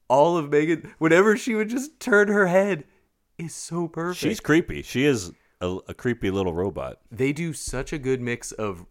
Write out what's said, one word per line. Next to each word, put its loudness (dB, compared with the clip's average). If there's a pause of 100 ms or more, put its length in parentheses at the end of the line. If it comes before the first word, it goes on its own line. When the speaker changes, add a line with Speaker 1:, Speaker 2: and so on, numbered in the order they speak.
Speaker 1:
all 4
of -2
Megan, 0
whenever 6
she -4
would -2
just -8
turn 4
her 4
head, 2 (540)
is -10
so -6
perfect. -6
Speaker 2:
She's -2
creepy. 0
She -2
is 0 (280)
a, -4 (100)
a -10
creepy -2
little 0
robot. -6 (120)
Speaker 1:
They -2
do -6
such -10
a -6
good -2
mix -6
of -8